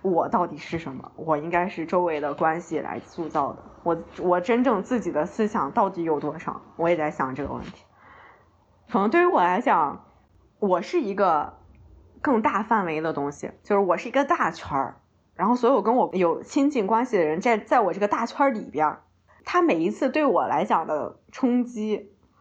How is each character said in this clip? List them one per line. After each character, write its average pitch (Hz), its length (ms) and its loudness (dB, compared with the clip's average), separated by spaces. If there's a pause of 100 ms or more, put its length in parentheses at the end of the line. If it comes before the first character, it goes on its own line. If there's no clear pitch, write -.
我 160 260 0
到 175 180 2
底 151 100 -12
是 165 220 -8
什 143 140 -10
么？ - 220 -16
我 160 220 -2
应 156 140 -6
该 175 180 0
是 165 180 -8
周 180 160 0
围 160 180 -2
的 143 140 -4
关 165 260 0
系 156 200 -6
来 - 260 -8
塑 160 220 -8
造 139 240 -2
的。 - 100 -16 (220)
我， 170 120 2 (240)
我 175 200 2
真 240 240 2
正 214 180 2
自 - 160 -4
己 175 140 -4
的 151 120 0
思 208 220 -2
想 165 240 -2
到 208 180 2
底 180 140 -6
有 160 160 0
多 151 200 -6
少？ - 220 -10 (160)
我 165 120 0
也 175 80 4
在 151 160 -2
想 131 220 -4
这 139 120 -6
个 131 60 -8
问 123 100 -8
题。 - 220 -16 (1080)
可 208 80 0
能 202 100 2
对 349 140 4
于 359 40 6
我 339 140 4
来 180 200 2
讲， 165 440 0 (540)
我 185 240 2
是 359 180 -2
一 202 140 -2
个 175 440 0 (640)
更 226 200 2
大 214 200 0
范 208 240 0
围 156 160 -2
的 160 100 -2
东 143 180 -4
西， - 220 -12 (100)
就 208 140 0
是 - 20 6
我 180 200 4
是 247 100 -10
一 220 40 -8
个 277 120 2
大 277 260 0
圈 147 280 -6
儿， 131 180 -4 (380)
然 180 120 -2
后 240 100 4
所 240 140 4
有 233 120 4
跟 226 140 2
我 175 180 2
有 170 280 2
亲 285 280 2
近 226 160 0
关 226 180 2
系 220 140 0
的 165 60 4
人， 160 180 0
在， 233 160 2
在 247 220 2
我 180 120 2
这 190 80 -8
个 208 80 2
大 240 160 0
圈 277 220 0
儿 269 40 4
里 220 200 -6
边 151 160 0
儿， - 160 -4 (420)
他 359 160 0
每 285 160 4
一 165 140 0
次 254 180 -2
对 302 160 0
我 170 220 2
来 147 180 0
讲 175 220 0
的 147 320 -4 (140)
冲 247 320 0
击， 214 460 -6 (300)